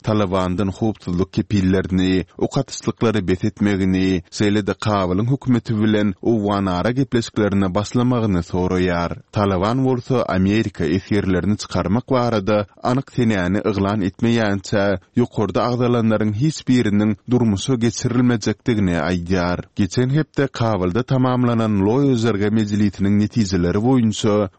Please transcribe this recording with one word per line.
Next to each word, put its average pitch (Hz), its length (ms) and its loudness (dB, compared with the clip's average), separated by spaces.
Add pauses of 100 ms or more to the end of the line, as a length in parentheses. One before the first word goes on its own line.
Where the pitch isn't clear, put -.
Talibandan 95 680 -2
howpsuzlyk 92 640 -4
kepillerini, 92 920 0 (140)
okatyslyklary 110 880 -2
besetmegini, 95 1000 0
şeýle-de 101 440 0 (100)
Kabylyň 98 480 0
hökümeti 123 480 -2
bilen 104 420 2
Owgan 101 440 0
ara 90 240 -2
gepleşiklerini 107 840 0
başlamagyny 110 680 0
soraýar. 90 680 -2 (220)
Taliban 104 520 0
bolsa 123 440 0
Amerika 98 560 0
esirlerini 95 720 0
çykarmak 92 540 -2
barada 107 560 0 (160)
anyk 127 300 -2
senäni 101 460 0
yglan 101 500 -2
etmeýänçä, 101 920 -2 (180)
ýokarda 113 440 0 (100)
agdalanlaryň 113 600 0
hiç 139 360 -2
biriniň 107 480 2 (140)
durmuşa 117 440 0
geçirilmejekdigini 113 1200 0 (140)
aýdýar. 87 480 0 (180)
Geçen 123 340 0
hepde 143 360 0
Kabylda 107 560 0
tamamlanan 120 840 0
Loy 135 260 2
Özerge 110 360 0
Mejlisiniň 104 680 0
netijeleri 98 600 0
boýunça 107 720 2 (100)